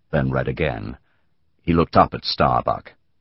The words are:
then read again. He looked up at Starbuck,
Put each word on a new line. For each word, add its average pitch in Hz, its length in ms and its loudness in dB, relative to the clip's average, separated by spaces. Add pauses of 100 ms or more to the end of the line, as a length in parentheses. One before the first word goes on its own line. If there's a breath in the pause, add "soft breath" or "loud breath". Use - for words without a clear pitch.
(120)
then 67 200 0
read 65 160 -2
again. 62 500 -4 (640)
He 87 120 -2
looked 82 220 2
up 92 180 6
at - 120 -10
Starbuck, - 680 -2 (280)